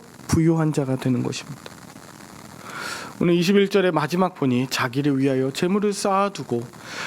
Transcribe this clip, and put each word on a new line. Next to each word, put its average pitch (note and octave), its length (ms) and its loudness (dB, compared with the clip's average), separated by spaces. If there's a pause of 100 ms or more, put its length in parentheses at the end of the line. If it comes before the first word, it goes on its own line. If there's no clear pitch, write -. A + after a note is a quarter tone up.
(280)
부유한 D#3+ 440 4
자가 C3 240 0
되는 B2+ 260 0
것입니다. - 380 -8 (1600)
오늘 E3+ 160 4
이십일 G3 360 4
절의 F#3 220 4
마지막 E3+ 420 2
본이 B2+ 340 2
"자기를 C3+ 500 0
위하여 C3+ 320 2
재물을 G3 440 0
쌓아두고 G3 720 0 (400)